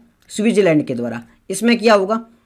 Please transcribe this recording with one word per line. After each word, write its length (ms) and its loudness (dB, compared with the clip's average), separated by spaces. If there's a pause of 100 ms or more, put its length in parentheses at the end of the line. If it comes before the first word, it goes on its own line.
(280)
स्विट्जरलैंड 580 2
के 80 -6
द्वारा। 280 -8 (280)
इसमें 280 0
क्या 160 4
होगा? 320 -2 (200)